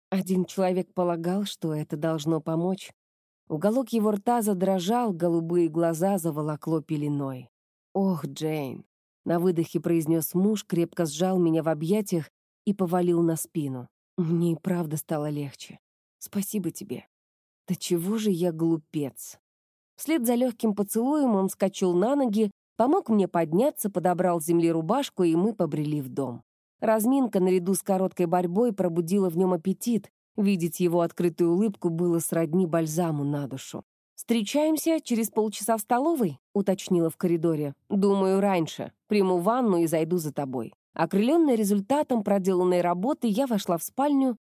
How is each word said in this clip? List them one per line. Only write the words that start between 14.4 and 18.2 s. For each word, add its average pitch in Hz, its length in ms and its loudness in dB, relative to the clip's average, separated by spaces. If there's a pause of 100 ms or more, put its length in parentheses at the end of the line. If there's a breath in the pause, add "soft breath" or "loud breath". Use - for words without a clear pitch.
и - 20 -2
правда 165 420 -4
стало 151 320 -4
легче. 147 500 -10 (400)
«Спасибо 190 520 -6
тебе». - 360 -12 (600)
«Да 180 80 -2
чего 180 420 -2
же 214 140 0